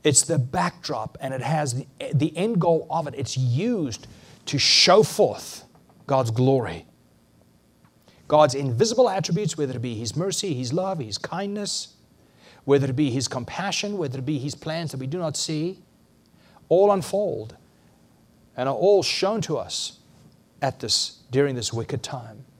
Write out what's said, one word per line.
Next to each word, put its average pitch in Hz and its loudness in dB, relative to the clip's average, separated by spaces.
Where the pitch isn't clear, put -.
It's 143 4
the 165 0
backdrop, 139 -4
and 135 -6
it 131 -6
has 143 -2
the, 127 -6
the 151 0
end 202 0
goal 165 4
of 156 -2
it. 135 -10
It's 135 -6
used 139 0
to 135 -2
show - 8
forth - 0
God's 131 0
glory. 117 0
God's 151 6
invisible 143 2
attributes, 190 -2
whether 131 -2
it 117 -6
be 120 -4
his 110 -8
mercy, 185 -4
his 123 -4
love, 185 -2
his 107 -8
kindness, 202 -8
whether 139 4
it 131 -2
be 143 2
his 123 -2
compassion, 196 -6
whether 135 -4
it 127 -8
be 151 -2
his 135 -6
plans 160 -8
that 156 -10
we 131 -8
do 156 -6
not 160 -4
see, 165 -4
all 196 8
unfold 185 -2
and 131 -2
are 135 -2
all 190 4
shown 202 -2
to 151 -4
us - -8
at 135 -2
this, - -2
during 135 2
this 117 -6
wicked 113 -6
time. 113 -12